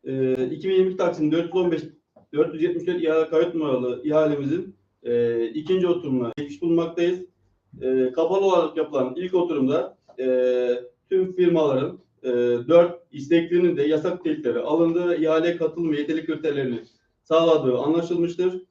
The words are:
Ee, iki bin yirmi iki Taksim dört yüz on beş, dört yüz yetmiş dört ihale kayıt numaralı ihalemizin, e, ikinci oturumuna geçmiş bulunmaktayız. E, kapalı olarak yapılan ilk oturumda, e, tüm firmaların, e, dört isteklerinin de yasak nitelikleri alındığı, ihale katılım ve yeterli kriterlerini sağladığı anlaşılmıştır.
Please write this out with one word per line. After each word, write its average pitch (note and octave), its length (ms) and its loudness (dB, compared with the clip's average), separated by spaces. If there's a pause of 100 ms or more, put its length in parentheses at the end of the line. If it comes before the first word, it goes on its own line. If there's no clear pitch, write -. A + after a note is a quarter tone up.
Ee, C3 460 0
iki D#3 180 -6
bin F#3+ 60 0
yirmi F#3 140 4
iki F#3 80 -4
Taksim D#3+ 360 0
dört E3+ 120 0
yüz E3+ 100 -10
on F3+ 180 2
beş, D3+ 100 -4 (500)
dört D3+ 220 0
yüz D#3 80 -4
yetmiş F3 240 -2
dört F3 160 -2
ihale D#3+ 260 2
kayıt E3 260 0
numaralı B2+ 500 -2
ihalemizin, D3+ 720 0 (260)
e, A#2 420 0
ikinci D#3 420 -2
oturumuna B2+ 500 -2
geçmiş D3 260 -10
bulunmaktayız. E3+ 580 0 (600)
E, B2+ 300 0
kapalı F3+ 320 0
olarak E3 320 2
yapılan C#3 400 -2
ilk F3+ 180 -6
oturumda, C3+ 600 0 (240)
e, C3 60 -2 (840)
tüm F#3 280 0
firmaların, D#3 640 2 (240)
e, B2+ 60 -6 (400)
dört F3 320 6 (120)
isteklerinin E3+ 640 2
de C#3 60 0
yasak D#3+ 420 -2
nitelikleri B2+ 340 -2
alındığı, E3 580 0
ihale D#3+ 400 0
katılım D#3+ 360 -2
ve C#3+ 60 -2
yeterli D#3 280 -4
kriterlerini C#3+ 540 -4 (420)
sağladığı D#3 560 2
anlaşılmıştır. E3+ 920 -2